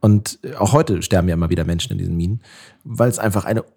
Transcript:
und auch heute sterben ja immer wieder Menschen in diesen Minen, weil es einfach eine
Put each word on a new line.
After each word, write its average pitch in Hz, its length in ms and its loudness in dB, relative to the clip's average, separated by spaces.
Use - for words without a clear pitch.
und 104 380 4
auch 104 160 2
heute 113 300 2
sterben 90 240 2
ja 85 80 2
immer 82 160 0
wieder 85 120 0
Menschen 82 280 -4
in 95 80 -6
diesen 87 180 -4
Minen, 92 240 -2
weil 117 260 0
es 117 100 -6
einfach 101 260 -2
eine 110 180 -2